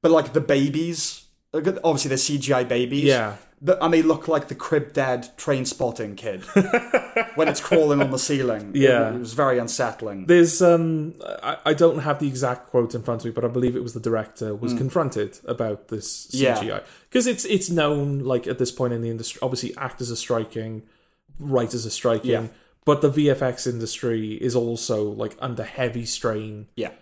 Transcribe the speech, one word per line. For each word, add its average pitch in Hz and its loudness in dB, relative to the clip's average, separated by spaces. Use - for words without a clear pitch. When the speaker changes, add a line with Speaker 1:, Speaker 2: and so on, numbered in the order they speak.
Speaker 1:
But, 165 4
like, 156 4
the 156 2
babies, 151 0
like, 156 -2
obviously 143 0
they're 131 0
C 143 0
G 135 -2
I 127 4
babies. 123 -2
Speaker 2:
Yeah. 113 2
Speaker 1:
The, 170 2
and 165 2
they 165 6
look 160 2
like 156 0
the 131 -8
Crib - -2
Dad 127 -2
Trainspotting 120 -4
kid 95 -8
Speaker 2:
<laughs> - 0
Speaker 1:
when 156 2
it's - -2
crawling 151 4
on 135 2
the 135 -2
ceiling. 117 -2
It 139 4
Speaker 2:
Yeah. 120 4
Speaker 1:
it 123 -6
was 113 -8
very 135 2
unsettling. 110 -4
Speaker 2:
There's, 170 8
um, 165 4
I, 143 -4
I 156 4
don't 156 6
have 143 -2
the 147 0
exact 127 -2
quote 117 2
in 117 -6
front 117 -4
of - -10
me, 117 -4
but 117 -2
I 120 0
believe 123 0
it 123 -2
was 117 -8
the 113 -8
director 110 -4
was 120 -4
Speaker 1:
Mm. - -4
Speaker 2:
confronted 127 -2
about 113 -4
this - -6
Speaker 1:
Yeah. 131 2
Speaker 2:
C 104 -4
G 107 -6
I. 98 -6
'Cause 247 4
it's, 233 0
it's 185 0
known, 143 0
like, 127 -2
at 123 -6
this 123 0
point 123 -2
in 117 -4
the 117 -6
industry, 113 -8
obviously 123 -4
actors 123 -8
are 117 -6
striking, 110 -4
writers 123 0
are 110 -6
striking, 117 0
Speaker 1:
Yeah. 113 0
Speaker 2:
but 147 4
the 147 4
V 147 2
F 135 2
X 127 -2
industry 113 -4
is 120 -2
also, 117 0
like, 104 -6
under 120 -6
heavy 117 -6
strain. 107 -4
Speaker 1:
Yeah. 107 -6